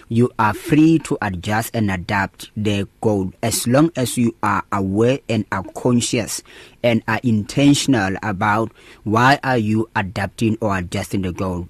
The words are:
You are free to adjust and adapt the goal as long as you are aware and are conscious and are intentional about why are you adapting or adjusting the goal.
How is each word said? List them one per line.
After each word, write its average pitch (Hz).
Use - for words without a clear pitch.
You 120
are 107
free 156
to -
adjust 104
and 107
adapt 95
the 101
goal 98
as -
long 139
as 127
you 117
are 101
aware 101
and 113
are 95
conscious 120
and 117
are 110
intentional 117
about 107
why 120
are 127
you 110
adapting 107
or 98
adjusting 92
the 90
goal. 87